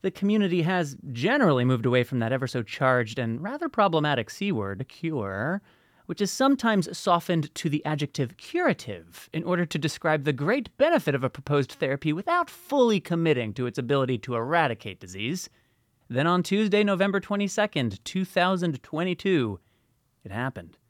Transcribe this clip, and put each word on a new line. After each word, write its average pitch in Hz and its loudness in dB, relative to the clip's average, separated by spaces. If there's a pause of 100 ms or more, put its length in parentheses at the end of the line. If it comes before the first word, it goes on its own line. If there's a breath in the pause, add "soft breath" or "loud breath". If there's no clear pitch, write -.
The 190 -2
community 196 2
has 165 0 (140)
generally 151 4
moved 123 2
away 123 4
from 127 -2
that 113 0
ever 131 0
so 120 -4
charged 123 0
and 120 -4
rather 285 -6
problematic 151 2
C 202 -4
word, 101 -4
cure, 139 -4 (420 soft breath)
which - -8
is 196 0
sometimes 226 2
softened 170 0
to - -2
the 151 -2
adjective 147 -4
curative 113 -4
in 160 -2
order 175 0
to 160 -6
describe 151 0
the 147 0
great 196 -2
benefit 269 4
of 127 0
a 127 0
proposed 143 -2
therapy 143 -2
without 330 0
fully 233 2
committing 147 0
to 127 -4
its 120 -4
ability 127 0
to 123 -6
eradicate 117 -2
disease. 104 -8 (600)
Then 131 0
on 175 2
Tuesday, 208 2
November 196 2
twenty-second, 196 -2
two 185 -4
thousand 175 0
twenty-two, 165 -2 (680)
it 95 -14
happened. 104 -8 (120)